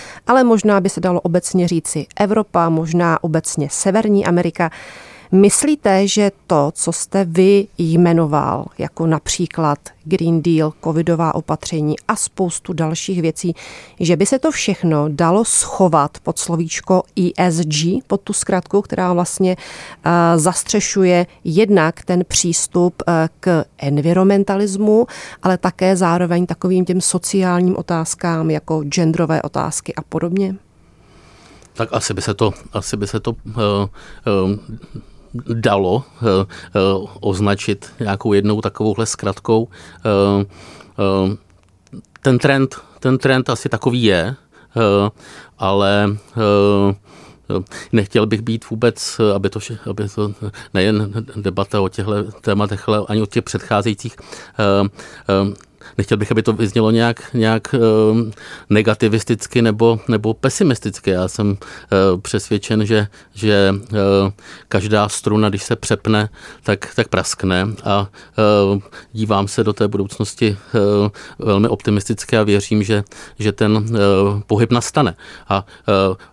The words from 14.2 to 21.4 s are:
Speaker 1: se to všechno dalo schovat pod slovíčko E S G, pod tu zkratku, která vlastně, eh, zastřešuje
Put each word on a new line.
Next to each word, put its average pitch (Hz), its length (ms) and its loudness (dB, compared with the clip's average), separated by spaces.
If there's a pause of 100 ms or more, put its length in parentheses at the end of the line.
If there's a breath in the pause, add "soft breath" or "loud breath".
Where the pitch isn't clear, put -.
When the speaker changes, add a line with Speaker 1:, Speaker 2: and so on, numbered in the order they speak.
Speaker 1:
se 262 140 0
to 320 120 0
všechno 160 580 0
dalo 170 360 2
schovat 156 760 2
pod - 160 -4
slovíčko 170 640 -2 (160)
E 180 180 2
S 175 240 0
G, 160 460 -2
pod 196 140 -2
tu - 120 -8
zkratku, 196 480 -2
která 185 320 -2
vlastně, 180 440 0 (480 loud breath)
eh, 170 340 4
zastřešuje 180 880 2 (160 soft breath)